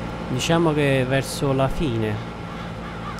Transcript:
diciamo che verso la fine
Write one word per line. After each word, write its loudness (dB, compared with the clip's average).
diciamo 2
che 4
verso 2
la 4
fine 0